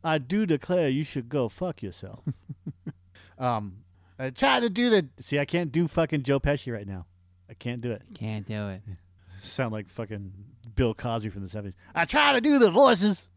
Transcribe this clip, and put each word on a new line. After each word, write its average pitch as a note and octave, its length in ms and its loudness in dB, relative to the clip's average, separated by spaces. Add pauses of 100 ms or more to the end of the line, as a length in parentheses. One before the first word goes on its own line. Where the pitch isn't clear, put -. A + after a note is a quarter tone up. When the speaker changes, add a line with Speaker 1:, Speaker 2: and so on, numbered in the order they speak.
Speaker 1:
I D#3+ 140 2
do F3+ 300 0
declare E3 420 2
you C#3 140 0
should A#2+ 260 -6
go C3+ 200 0
fuck - 320 -6
yourself. - 460 -12
Speaker 2:
<laughs> C#3 60 -4 (1040)
Speaker 1:
Um, G#2+ 380 -2 (420)
I C3 100 -4
tried C4 300 2
to A#3 100 2
do A#3+ 220 2
the, F#3 160 4 (120)
see, C#3+ 200 -2
I C#3+ 60 0
can't E3+ 260 -2
do E3 160 2
fucking D#3 340 0
Joe C#3 180 2
Pesci C#3+ 320 -2
right G#2 160 -8
now. F#2+ 200 -10 (420)
I A2+ 60 -20
can't B2 260 -6
do A#2+ 100 -4
it. G#2 120 -6 (100)
Speaker 2:
Can't A2 340 -6
do G#2 200 -6
it. F#2+ 160 -10 (560)
Speaker 1:
Sound A#2+ 320 -6
like G#2+ 180 -8
fucking G2+ 420 -10 (440)
Bill A#2+ 180 2
Cosby A2+ 360 -4
from G2 120 -10
the F#2+ 80 -10
seventies. G2+ 260 -10 (200)
I E3+ 100 2
try C#4+ 280 4
to A#3+ 80 2
do C#4+ 180 4
the A3 100 8
voices. G#3 680 6